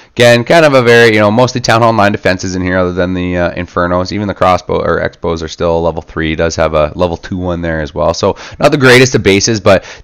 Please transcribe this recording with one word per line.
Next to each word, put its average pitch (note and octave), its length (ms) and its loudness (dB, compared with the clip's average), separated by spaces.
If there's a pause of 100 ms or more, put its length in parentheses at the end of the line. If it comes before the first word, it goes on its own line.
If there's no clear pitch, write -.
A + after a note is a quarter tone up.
(100)
Again, A#2+ 340 4
kind E3 220 4
of C#3+ 80 2
a C3 80 4
very, A#2 320 4
you G#2+ 40 2
know, G#2 120 4
mostly B2 320 0
Town A2+ 180 2
Hall A2+ 140 2
nine G2+ 180 2
defenses F#2+ 420 -4
in F#2+ 60 -4
here F#2 160 -2
other F2+ 160 0
than F2+ 220 -2
the, F2+ 240 -4
uh, F2 160 -2
Infernos. F2+ 580 -4
Even G#2 160 -6
the F#2 60 -6
crossbow, F2+ 480 0
or E2 180 -2
X-bows E2+ 420 -6
are D#2+ 60 -8
still E2 320 -2
level D#2+ 220 -4
three, D#2+ 340 -6
does E2 200 -2
have D#2+ 180 -2
a D2+ 200 0
level E2+ 220 -2
two - 220 -10
one F2 240 -6
there D#2+ 180 -4
as D2+ 140 -10
well. D#2+ 180 0
So F#2+ 240 -4 (240)
not D3 100 2
the D3+ 60 2
greatest B2+ 380 4
of A2+ 80 0
bases, G2+ 380 0
but F#2+ 260 2 (180)